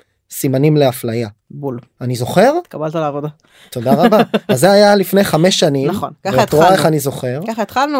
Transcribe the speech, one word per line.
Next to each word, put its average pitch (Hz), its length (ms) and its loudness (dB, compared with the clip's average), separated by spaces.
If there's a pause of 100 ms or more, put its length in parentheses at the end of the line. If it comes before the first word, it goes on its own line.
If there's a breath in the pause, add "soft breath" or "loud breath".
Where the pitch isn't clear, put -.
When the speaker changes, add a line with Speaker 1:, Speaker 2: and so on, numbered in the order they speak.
(320)
Speaker 1:
סימנים 143 460 0
לאפליה. 120 520 -2 (220)
Speaker 2:
בול. 139 280 -10 (220)
Speaker 1:
אני 123 140 -6
זוכר? 180 460 2
Speaker 2:
התקבלת 156 340 -8
לעבודה. 147 320 -6 (420 soft breath)
Speaker 1:
תודה 127 240 -2 (120)
רבה. 214 120 4 (180)
Speaker 2:
<laughs> - 120 -6
Speaker 1:
אז 185 120 0
זה 175 120 4
היה 208 240 6
לפני 196 280 2
חמש 175 360 0
שנים. 139 280 0
Speaker 2:
נכון, 139 220 -6 (140)
ככה 190 140 -2
Speaker 1:
ואת 208 160 0
רואה 156 120 4
Speaker 2:
התחלנו. 185 120 4
Speaker 1:
איך 165 80 0
אני 156 140 2
זוכר. 131 480 -6
Speaker 2:
ככה 226 140 -6
התחלנו, 277 380 -2